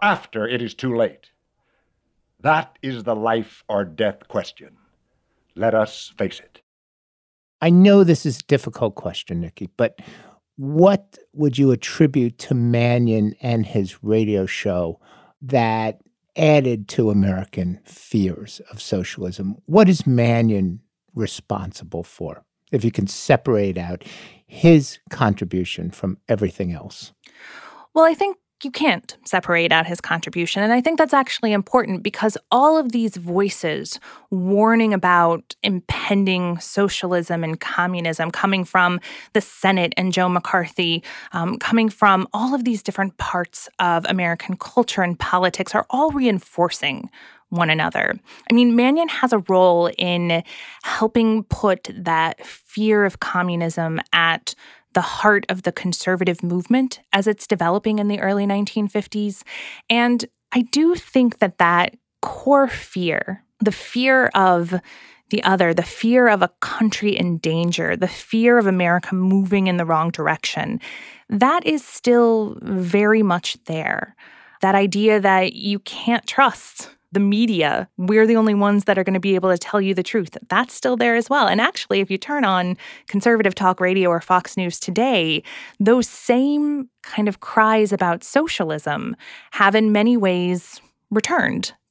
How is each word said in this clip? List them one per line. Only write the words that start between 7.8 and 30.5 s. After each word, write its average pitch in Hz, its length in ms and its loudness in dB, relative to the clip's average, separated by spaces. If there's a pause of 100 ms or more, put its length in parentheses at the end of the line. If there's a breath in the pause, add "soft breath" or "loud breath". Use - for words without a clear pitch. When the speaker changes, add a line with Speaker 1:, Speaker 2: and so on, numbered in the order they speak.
Speaker 2:
this 170 220 4
is 135 140 -4
a - 40 -16
difficult 117 500 -2
question, - 480 -8
Nikki, 85 340 -12
but - 240 -2 (580 loud breath)
what 165 600 2 (160)
would 143 240 0
you 135 140 6
attribute 127 680 0
to - 160 -6
Manion 120 880 2
and 117 240 -2
his 98 380 -4
radio 107 420 0
show 90 540 -4 (420 soft breath)
that 113 600 0 (340)
added 135 520 2
to 110 240 0
American 95 720 -2
fears - 760 -4 (120)
of 107 100 -16
socialism? 95 760 -6 (100)
What 190 220 6
is 180 200 2
Manion 117 720 2 (340)
responsible 98 880 -8
for, - 400 -14 (280)
if 113 120 0
you 113 60 0
can 101 160 -2
separate 101 720 0
out 87 260 -10 (420 loud breath)
his 160 520 4 (140)
contribution 92 800 -2
from 98 260 -8 (100)
everything 98 440 -2
else? - 420 -16 (800 loud breath)
Speaker 3:
Well, 320 120 6
I 330 100 4
think 392 220 -2 (260)
you 269 80 -10
can't - 540 -2
separate 170 480 0
out 160 120 2
his 170 140 -6
contribution. 170 640 -4